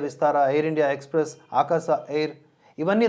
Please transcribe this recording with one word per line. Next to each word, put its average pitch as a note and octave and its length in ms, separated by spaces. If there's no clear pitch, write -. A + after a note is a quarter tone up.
విస్తారా, C#3+ 380
ఎయిర్ D3+ 180
ఇండియా D3+ 260
ఎక్స్‌ప్రెస్, D3 360
ఆకాశ E3 260
ఎయిర్, D3+ 160
ఇవన్నీ G3+ 300